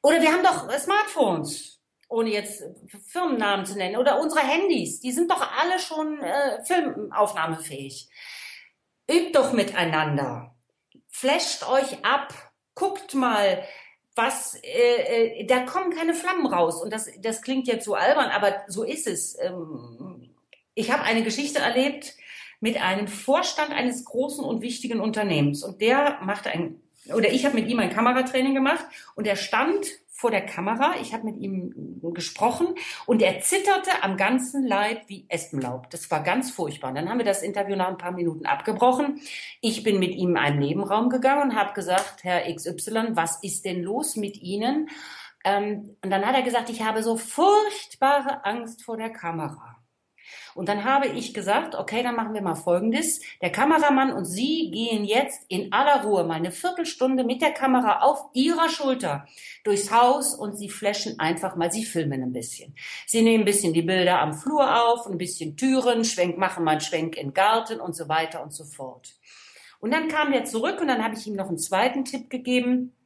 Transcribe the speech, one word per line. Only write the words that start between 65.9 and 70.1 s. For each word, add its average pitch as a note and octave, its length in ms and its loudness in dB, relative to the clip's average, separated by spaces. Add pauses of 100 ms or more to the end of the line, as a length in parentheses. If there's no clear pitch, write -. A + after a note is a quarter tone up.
schwenk, F3+ 320 0
machen F3+ 260 0
mal D#3+ 80 4
einen D#3 100 2
Schwenk E3 360 -4
in C#3 120 -6
den C3+ 40 -12
Garten A3+ 460 2
und E3 160 -8
so D#3+ 120 -10
weiter D#3+ 360 -2
und D3 100 -14
so D#3 100 -14
fort.“ - 520 -14 (640)
Und A3 120 -2
dann D#4 160 2
kam D4+ 240 2